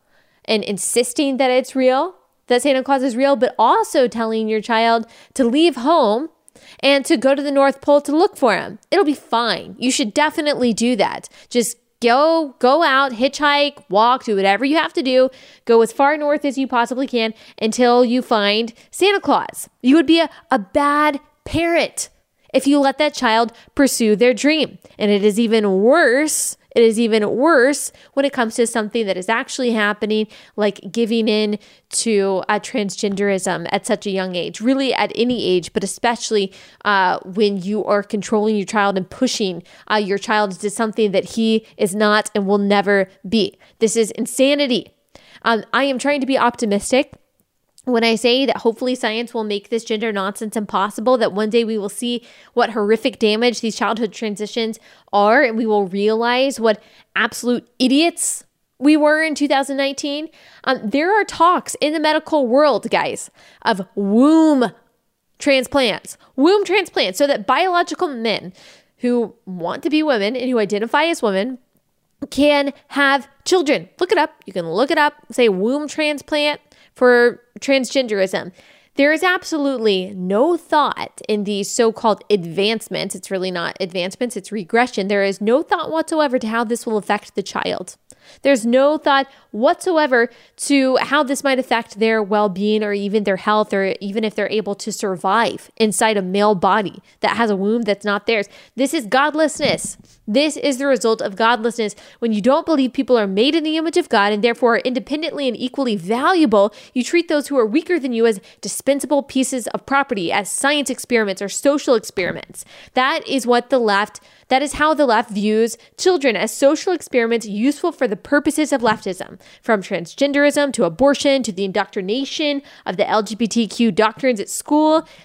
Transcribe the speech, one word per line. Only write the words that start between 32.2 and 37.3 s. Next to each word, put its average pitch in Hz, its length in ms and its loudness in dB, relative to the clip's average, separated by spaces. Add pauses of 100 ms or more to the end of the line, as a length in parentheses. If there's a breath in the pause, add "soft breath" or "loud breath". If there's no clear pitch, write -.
uh, 208 100 0
transgenderism 196 1120 -4
at - 160 -4
such 208 200 -2
a 202 40 -4
young 185 240 -4
age, 170 260 -8
really 269 320 0
at - 220 -2
any 240 300 -2
age, 180 280 -2
but 196 120 -4
especially, 214 680 -4 (320 loud breath)
uh, 190 400 2
when 202 360 -2